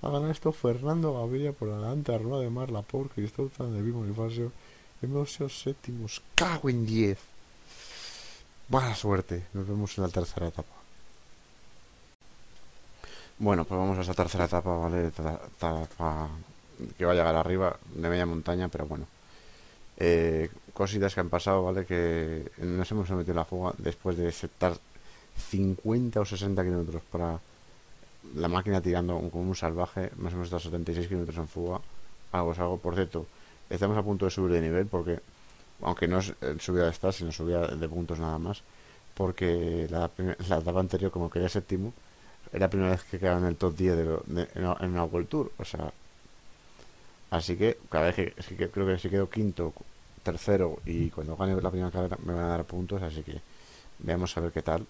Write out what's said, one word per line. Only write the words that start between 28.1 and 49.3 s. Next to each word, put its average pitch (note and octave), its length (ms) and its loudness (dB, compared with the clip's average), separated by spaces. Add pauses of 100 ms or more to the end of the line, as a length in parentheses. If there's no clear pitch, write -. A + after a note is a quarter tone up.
la E2 120 0
máquina F#2 340 2
tirando F2 380 2 (100)
como F2 200 -2
un F#2 60 0
salvaje. F2 640 -2
Nos F2 140 -4
hemos F2+ 140 -4
estado E2+ 160 -2
setenta E2+ 300 -4
y E2+ 40 0
seis E2+ 120 -2
kilómetros E2+ 300 -4
en E2 120 -4
fuga. F2+ 320 -4 (500)
Algo E2+ 220 2
es D#2+ 60 -4
algo. F2 180 0
Por E2+ 180 -2
cierto, E2+ 300 0 (440)
estamos G2 280 2
a G#2 60 2
punto G2 220 2
de F2+ 60 4
subir F#2 220 2
de E2+ 80 6
nivel E2 240 2
porque, F2 340 -2 (600)
aunque F2 260 2
no F#2 120 4
es, F#2+ 200 -2
eh, C#2+ 220 -2
subida F2+ 240 4
de E2 80 4
stats, F#2+ 240 0
sino E2 160 -4
subida E2+ 340 0
de D#2+ 220 -2
puntos E2 300 -4
nada D#2+ 200 -2
más, F#2 240 -4 (520)
porque E2+ 760 0
la E2+ 180 0
prim-, F#2 280 -2 (120)
la E2+ 120 4
etapa F2 200 0
anterior, F#2 320 2
como E2+ 180 -2
quedé F2+ 200 0
séptimo, G2 440 -2 (600)
era F2+ 80 0
la F#2+ 80 4
primera F#2+ 220 4
vez F2+ 120 0
que - 160 -6
quedaba F2+ 200 4
en F2+ 80 4
el E2+ 100 2
top F2+ 180 2
diez F2+ 220 4
de E2 80 4
lo, D#2+ 220 0
de, F2 280 -2
en, F2+ 80 -2
en F2+ 280 0
una F2 120 2
World E2+ 240 0
Tour, D3+ 300 -2
o G2 80 -6
sea, D#2+ 260 -6 (1400)
así F2 240 0
que G#2 220 4 (120)
cada D#2+ 160 4
vez F2+ 100 4
que, - 200 0
es - 120 -10
que F#2 220 -2
creo G2 180 0
que F#2 100 4
si F2+ 100 -4
quedo F#2+ 220 2